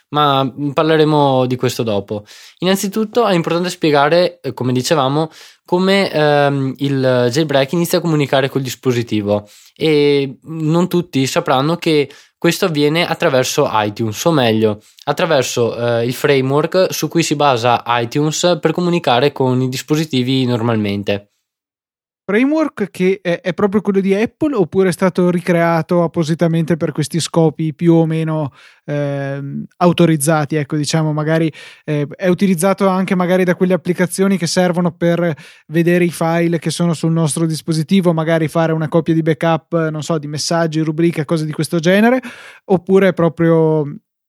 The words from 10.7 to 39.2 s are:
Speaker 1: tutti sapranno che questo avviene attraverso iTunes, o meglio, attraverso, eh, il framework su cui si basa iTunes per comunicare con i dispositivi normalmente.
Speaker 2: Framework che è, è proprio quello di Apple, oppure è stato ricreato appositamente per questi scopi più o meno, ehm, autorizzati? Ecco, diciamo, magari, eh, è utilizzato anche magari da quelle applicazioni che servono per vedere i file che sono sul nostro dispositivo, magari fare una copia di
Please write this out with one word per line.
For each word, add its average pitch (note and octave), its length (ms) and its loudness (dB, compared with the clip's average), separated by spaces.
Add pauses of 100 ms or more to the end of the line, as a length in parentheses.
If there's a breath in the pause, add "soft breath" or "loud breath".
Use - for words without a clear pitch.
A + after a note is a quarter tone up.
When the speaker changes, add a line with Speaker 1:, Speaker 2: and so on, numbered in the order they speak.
Speaker 1:
tutti E3+ 380 -2
sapranno C#3+ 500 0
che D3+ 340 0 (280 loud breath)
questo E3+ 260 0
avviene D#3 420 0
attraverso D3 640 0
iTunes, G#2+ 540 -2
o E3+ 80 2
meglio, A2 480 2 (240 loud breath)
attraverso, C#3+ 720 -2
eh, A#2+ 300 -2
il B2 80 -4
framework D3 760 0
su - 180 -6
cui E3 140 0
si D#3 140 -2
basa B2 500 2
iTunes D3 760 0
per D#3+ 100 0
comunicare D#3+ 600 0
con B2+ 280 0
i C3 80 -2
dispositivi C3 800 -2
normalmente. G#2 840 -2 (1000)
Speaker 2:
Framework C4+ 600 0
che F#3 320 -2
è, E3+ 180 -4
è F3+ 140 -4
proprio G3+ 260 0
quello G3 200 0
di F#3+ 140 0
Apple, A#3 400 -2
oppure F#3+ 360 0
è - 20 -2
stato F3+ 380 2
ricreato E3+ 720 0
appositamente E3 760 0
per D#3 160 -4
questi D#3 280 -4
scopi D#3+ 520 0
più E3+ 220 2
o E3 100 4
meno, D#3 480 -4 (320 loud breath)
ehm, C#3+ 800 -6 (140)
autorizzati? D#3+ 800 2
Ecco, D3+ 200 -4
diciamo, D3+ 380 -2
magari, D#3 360 0 (360 loud breath)
eh, D3 280 -2
è F#3+ 140 -4
utilizzato F#3+ 580 0
anche F#3+ 280 0
magari F3+ 300 2
da F3 100 2
quelle F#3 180 0
applicazioni F#3 640 0
che E3+ 100 -2
servono F3+ 460 0
per E3+ 420 0 (340 loud breath)
vedere F3 360 2
i F3 60 0
file E3+ 480 -2
che E3+ 100 -4
sono E3+ 240 -2
sul D#3+ 200 -2
nostro E3 340 0
dispositivo, E3 680 0
magari D#3+ 340 0
fare D#3+ 260 0
una D#3+ 160 -2
copia E3 260 0
di D#3+ 80 0